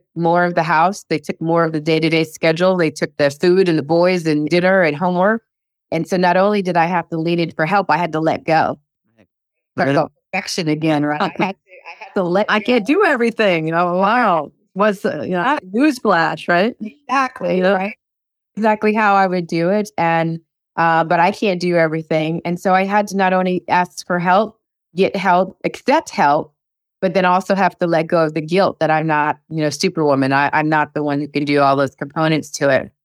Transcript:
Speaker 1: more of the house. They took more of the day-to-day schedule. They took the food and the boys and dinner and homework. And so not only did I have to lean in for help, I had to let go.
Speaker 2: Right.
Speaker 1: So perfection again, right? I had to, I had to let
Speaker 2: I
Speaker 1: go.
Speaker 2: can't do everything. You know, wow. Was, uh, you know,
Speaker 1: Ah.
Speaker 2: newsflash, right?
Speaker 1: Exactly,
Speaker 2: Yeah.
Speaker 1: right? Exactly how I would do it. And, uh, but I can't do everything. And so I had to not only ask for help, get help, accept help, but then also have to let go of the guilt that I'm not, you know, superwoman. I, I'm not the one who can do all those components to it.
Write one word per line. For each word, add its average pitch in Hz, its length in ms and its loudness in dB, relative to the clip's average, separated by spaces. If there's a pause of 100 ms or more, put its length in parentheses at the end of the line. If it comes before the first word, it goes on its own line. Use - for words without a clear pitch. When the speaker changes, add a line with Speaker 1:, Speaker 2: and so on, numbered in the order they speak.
(140)
Speaker 1:
more 170 300 2
of 175 100 -2
the 170 80 0
house. 170 480 0
They 156 80 -2
took - 220 -12
more 165 240 0
of 165 80 -2
the 156 80 -4
day-to-day 160 420 0
schedule. 170 540 0
They 160 160 0
took - 240 -8
the 143 140 2
food 180 380 2
and 165 80 2
the 147 60 0
boys 170 440 2
and 151 220 0
dinner 180 340 2
and 147 140 0
homework. 185 460 0 (480)
And 165 160 -4
so 196 100 -2
not 180 200 2
only 202 260 2
did 175 140 -4
I 170 100 2
have 175 220 -4
to 165 100 -6
lean 170 220 -2
in 165 100 -4
for 156 160 -4
help, 190 240 0
I 151 60 2
had 170 160 -2
to 156 80 -2
let 160 240 -2
go. 151 340 0 (1000)
Speaker 2:
Right. 135 160 0
Speaker 1:
So 147 160 0 (220)
perfection 185 380 -6
again, 151 360 0
right? 147 160 -4
I 202 40 0
had 185 320 -4
to, - 160 -20
I - 320 -20
had - 100 -18
to 196 80 -2
let 180 260 0
Speaker 2:
I 214 120 0
Speaker 1:
go. 214 40 -6
Speaker 2:
can't 247 220 0
do 349 180 2
everything. 226 640 0
You 160 60 -2
know, 175 240 0
wow. 190 560 0 (240)
Was, 202 280 0
uh, - 180 -4
you 196 80 -6
know, 180 140 -2
Speaker 1:
Ah. 294 140 0 (160)
Speaker 2:
newsflash, 202 720 0
right? 185 340 0
Speaker 1:
Exactly, 214 800 -4
Speaker 2:
Yeah. 185 140 2
Speaker 1:
right? 196 240 -4 (600)
Exactly 214 380 0
how 214 220 2
I 196 100 4
would 180 220 -2
do 170 220 0
it. 208 280 -2
And, 165 400 0 (380)
uh, 165 260 2
but 170 160 0
I 180 140 2
can't 190 280 -2
do 175 140 0
everything. 160 680 0
And 175 160 -6
so 190 120 0
I 190 120 2
had 202 240 0
to 190 80 -8
not 185 160 2
only 185 340 0
ask 180 400 -2
for 175 140 -2
help, 185 400 0 (340)
get 180 220 0
help, 180 480 0
accept 285 460 -2
help, 151 420 0 (480)
but 185 140 -2
then 185 100 2
also 185 300 0
have 190 240 0
to 180 80 -2
let 165 200 0
go 165 180 0
of 156 80 -2
the 165 80 -6
guilt 170 400 0
that 156 100 0
I'm 156 160 0
not, 151 320 0 (120)
you 160 100 -6
know, 151 100 0
superwoman. 143 600 0
I, 139 200 2
I'm 151 160 0
not 151 260 0
the 151 80 -4
one 143 180 -2
who 147 80 -8
can 147 160 -4
do 143 160 2
all 139 160 4
those 139 180 -2
components 151 580 -2
to 139 180 0
it. 127 220 0 (120)